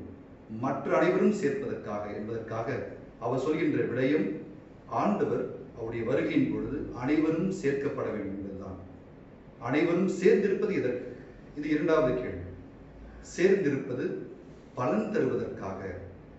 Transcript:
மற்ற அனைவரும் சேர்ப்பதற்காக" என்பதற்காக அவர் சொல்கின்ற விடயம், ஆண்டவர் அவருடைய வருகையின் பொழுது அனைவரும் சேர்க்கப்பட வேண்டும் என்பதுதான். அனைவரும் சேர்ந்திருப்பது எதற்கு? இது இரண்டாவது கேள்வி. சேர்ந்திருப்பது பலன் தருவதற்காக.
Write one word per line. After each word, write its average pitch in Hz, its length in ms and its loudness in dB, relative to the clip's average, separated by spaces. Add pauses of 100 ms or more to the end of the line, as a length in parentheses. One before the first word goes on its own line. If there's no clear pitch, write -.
(600)
மற்ற 143 360 0
அனைவரும் 185 360 6
சேர்ப்பதற்காக" 104 840 -2
என்பதற்காக 110 720 -4 (340)
அவர் 123 180 0
சொல்கின்ற 156 460 2
விடயம், 135 480 2 (540)
ஆண்டவர் - 760 0 (180)
அவருடைய 113 260 -4
வருகையின் - 500 2
பொழுது - 320 -4 (140)
அனைவரும் 160 500 2
சேர்க்கப்பட - 600 0
வேண்டும் 98 240 -6
என்பதுதான். 95 400 -8 (840)
அனைவரும் 170 480 4
சேர்ந்திருப்பது - 640 4
எதற்கு? - 440 -2 (400)
இது 151 120 -4
இரண்டாவது 151 460 4
கேள்வி. - 360 -4 (840)
சேர்ந்திருப்பது 160 800 4 (600)
பலன் 190 380 2
தருவதற்காக. 95 880 -2 (380)